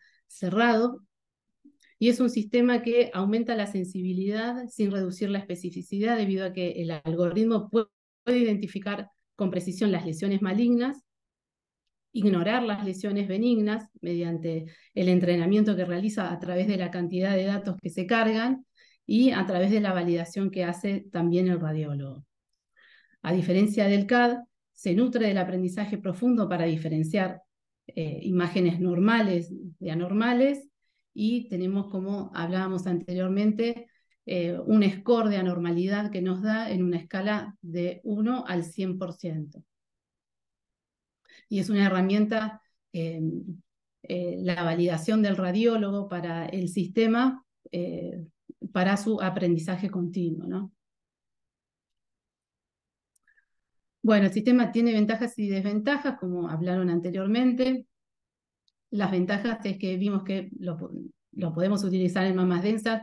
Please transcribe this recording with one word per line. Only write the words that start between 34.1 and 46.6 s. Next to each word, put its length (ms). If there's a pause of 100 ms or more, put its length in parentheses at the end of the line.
eh, 380
un 240
score 400
de 100
anormalidad 760
que 100
nos 180
da 300
en 140
una 140
escala 640
de 420
uno 420
al 160
cien 340
por 160
ciento. 520 (1800)
Y 100
es 100
una 180
herramienta, 760 (300)
eh, 280 (840)
eh, 340
la 240
validación 580
del 160
radiólogo 720
para 380
el 220